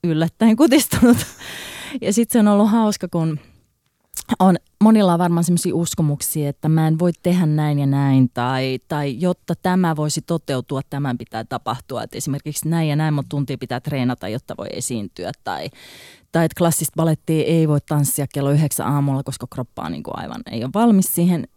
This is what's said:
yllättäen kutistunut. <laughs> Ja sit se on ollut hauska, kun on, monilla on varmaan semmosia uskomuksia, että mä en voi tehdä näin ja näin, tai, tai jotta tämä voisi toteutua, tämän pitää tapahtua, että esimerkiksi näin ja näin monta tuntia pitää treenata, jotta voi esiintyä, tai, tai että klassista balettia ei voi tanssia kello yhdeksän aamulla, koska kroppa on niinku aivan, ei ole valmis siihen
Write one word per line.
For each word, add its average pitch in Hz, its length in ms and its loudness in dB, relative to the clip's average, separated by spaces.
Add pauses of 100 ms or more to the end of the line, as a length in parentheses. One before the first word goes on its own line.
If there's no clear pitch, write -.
yllättäen 165 520 2
kutistunut. 247 640 4
<laughs> - 60 -8 (720)
Ja 214 120 -2
sit 226 180 0
se 240 80 2
on 208 80 6
ollut 208 240 4
hauska, 214 360 0
kun 160 320 -2 (1000)
on, 185 160 6 (280)
monilla 214 300 6
on 170 60 0
varmaan 170 240 2
semmosia 175 320 0
uskomuksia, 151 760 -2
että 147 200 -4
mä 160 180 2
en 160 120 0
voi 175 120 2 (120)
tehdä 180 220 2
näin 151 340 0
ja 143 60 0
näin, 135 480 4
tai, 131 540 -2
tai 143 320 -4
jotta 180 420 -4
tämä 180 340 2
voisi 151 260 -2
toteutua, 139 680 -4
tämän 139 280 -4
pitää 113 260 -10
tapahtua, 117 600 -8
että - 140 -12
esimerkiksi 143 520 -6
näin 160 200 0
ja 143 60 0
näin 156 180 0
monta 143 160 -4
tuntia 143 280 -4
pitää 123 220 -6
treenata, 127 480 -4
jotta 110 300 -8
voi 98 160 -10
esiintyä, 101 580 -8 (120)
tai, 87 260 -8 (600)
tai 165 140 2
että 156 120 -4
klassista 165 380 0
balettia 160 500 0
ei 160 220 2
voi 147 200 2
tanssia 147 460 0
kello 139 180 0
yhdeksän 147 360 0
aamulla, 139 360 0
koska - 240 -10
kroppa - 360 -10
on 80 80 -8
niinku 73 220 -10
aivan, - 280 -10 (100)
ei 113 120 -6
ole 131 100 -6
valmis 208 420 4
siihen 170 420 2